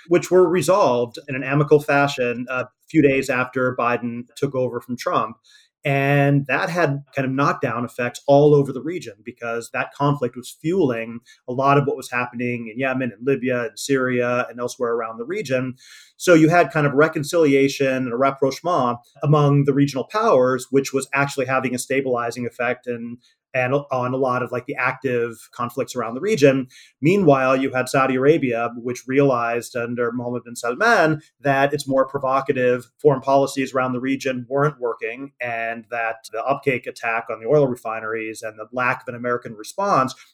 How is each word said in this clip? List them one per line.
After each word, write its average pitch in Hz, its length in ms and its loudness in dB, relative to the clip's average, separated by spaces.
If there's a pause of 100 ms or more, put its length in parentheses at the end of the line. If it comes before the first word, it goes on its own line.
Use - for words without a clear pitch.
which 170 220 2
were 180 200 6
resolved 151 680 2 (120)
in 131 60 -6
an 135 80 -6
amicable 147 360 4
fashion 139 720 0
a 127 160 -4 (240)
few 156 120 4
days 135 280 4
after 127 480 0
Biden 120 460 -2 (120)
took 139 200 -4
over 120 260 -4
from 120 160 -8
Trump. 120 400 -2 (460)
And 143 600 2
that 170 240 -2
had 151 340 0 (120)
kind 135 100 -2
of 131 60 -4
knockdown 131 540 -2
effects - 420 -6
all 143 260 8
over 139 180 4
the 127 120 -8
region 147 320 -10 (100)
because 117 480 -8
that 127 220 -6
conflict 143 400 -2
was 123 260 -16
fueling 120 600 -2 (280)
a 123 40 -6
lot 139 260 4
of 123 60 0
what 131 120 -2
was 127 140 -12
happening 123 600 -4
in 113 60 -12
Yemen 131 340 -2
and 110 140 -14
Libya 123 380 0
and - 160 -10
Syria 123 680 0
and 120 120 -16
elsewhere 120 340 -4
around 113 240 -6
the 117 80 -10
region. 131 480 -4 (440)
So 175 180 6
you 156 140 6
had 175 200 4
kind 151 160 0
of 139 80 0
reconciliation 143 920 2
and 131 260 -2
a 120 40 -4
rapprochement 135 840 0 (240)
among 143 400 4
the 139 100 2
regional 139 300 2
powers, 131 680 2
which 135 240 0
was 135 220 -4
actually 139 320 0
having 131 260 -2
a 123 60 -4
stabilizing 123 680 -4
effect 120 400 -6
and, 120 320 -10 (360)
and 127 200 0
on 131 400 -2
a 131 40 -2
lot 127 260 0
of, 113 100 -8
like, 120 120 -6
the 139 120 -8
active 123 720 -4
conflicts 117 420 -8
around 117 200 -6
the 131 80 -8
region. 139 460 2 (340)
Meanwhile, 139 560 4
you 135 160 -2
had 127 160 -2
Saudi 131 260 2
Arabia, 127 600 2
which 123 300 -8
realized 120 680 0
under 120 380 -4
Mohammed 123 320 -8
bin 120 100 -18
Salman 156 680 0 (200)
that 139 320 0
its 143 120 -6
more 135 220 2
provocative 131 880 -2
foreign 139 220 4
policies 135 540 0
around 127 180 -2
the 123 80 -4
region 127 480 -4
weren't 143 320 -2
working, 120 600 -8
and 117 500 -6
that 117 400 -6
the 110 100 -6
Upcake 131 460 -2
attack 117 420 -6
on 110 120 -8
the 113 40 -14
oil 143 220 4
refineries 110 760 -6
and 107 160 -12
the 113 140 -14
lack 123 300 -2
of - 80 -12
an 120 100 -12
American 120 340 -6
response 131 600 -2 (180)